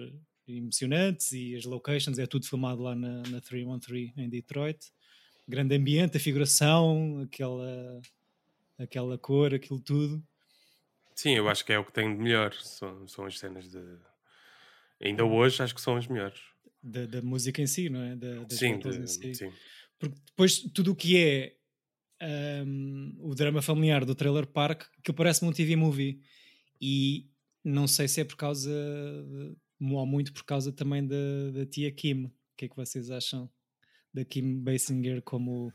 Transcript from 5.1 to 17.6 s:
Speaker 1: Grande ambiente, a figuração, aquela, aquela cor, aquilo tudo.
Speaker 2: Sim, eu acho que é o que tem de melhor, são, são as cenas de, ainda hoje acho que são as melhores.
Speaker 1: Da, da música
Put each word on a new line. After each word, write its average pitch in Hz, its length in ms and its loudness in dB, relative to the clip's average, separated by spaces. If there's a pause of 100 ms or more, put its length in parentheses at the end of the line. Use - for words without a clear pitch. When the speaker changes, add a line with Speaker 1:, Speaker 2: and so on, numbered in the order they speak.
Speaker 1:
Grande 135 300 2
ambiente, 151 400 4
a 143 40 4
figuração, 151 1000 4
aquela, 127 800 -8 (800)
aquela 127 400 -4
cor, 139 360 4
aquilo 135 260 -4
tudo. 147 420 0 (920)
Speaker 2:
Sim, 143 200 4
eu 107 140 4
acho 101 160 2
que 113 80 0
é 107 60 4
o 101 60 0
que - 80 -14
tem 107 240 0
de 107 60 -6
melhor, 110 320 4
são, 95 520 -12
são 98 200 -12
as 95 120 -10
cenas 92 320 -12
de, 92 80 -14 (1200)
ainda 104 220 2
hoje 120 380 6
acho 123 120 -2
que - 60 -12
são 123 160 2
as 120 100 -2
melhores. 104 340 -4 (420)
Speaker 1:
Da, 123 240 -8
da 123 160 -8
música 131 380 -2